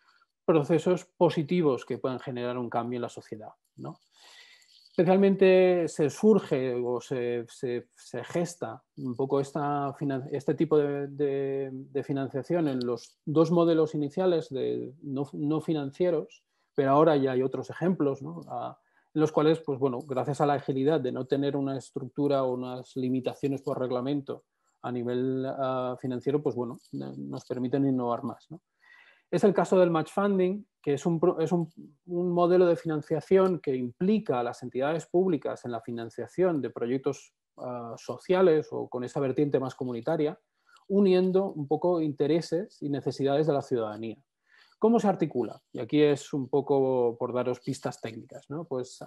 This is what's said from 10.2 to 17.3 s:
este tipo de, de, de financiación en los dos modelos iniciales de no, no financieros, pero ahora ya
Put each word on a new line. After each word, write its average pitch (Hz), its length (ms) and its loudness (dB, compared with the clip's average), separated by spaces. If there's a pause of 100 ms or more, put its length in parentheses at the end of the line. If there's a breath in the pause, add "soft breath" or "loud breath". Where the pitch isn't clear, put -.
este 143 240 -2
tipo 156 200 2
de, 143 300 2
de, 139 640 -2
de 135 320 -8
financiación 139 640 -2
en 131 160 -2
los 120 400 -6
dos 160 280 4
modelos 165 420 4
iniciales 160 560 0
de 123 540 -4
no, 139 300 -4
no 156 280 -2
financieros, 160 840 -2 (300)
pero 135 160 2
ahora 151 260 8
ya 135 180 2